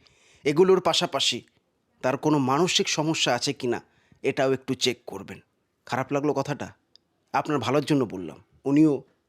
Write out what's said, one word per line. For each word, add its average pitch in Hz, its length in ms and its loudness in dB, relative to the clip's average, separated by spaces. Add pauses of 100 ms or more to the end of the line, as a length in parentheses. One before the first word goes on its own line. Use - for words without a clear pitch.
(460)
এগুলোর 180 360 4
পাশাপাশি 156 580 0 (640)
তার 131 140 0
কোনো 151 220 2
মানসিক 143 500 0
সমস্যা 156 460 -2
আছে 143 180 -4
কি - 140 -8
না, 113 120 -2 (440)
এটাও 135 300 0
একটু 127 200 -6
চেক 123 320 -2
করবেন। 95 340 -14 (480)
খারাপ 127 240 -4
লাগলো 143 220 -2
কথাটা? 131 340 -6 (680)
আপনার 143 260 0
ভালোর 127 260 0
জন্য 143 200 2
বললাম, 90 340 -10 (260)
উনিও 147 280 4 (360)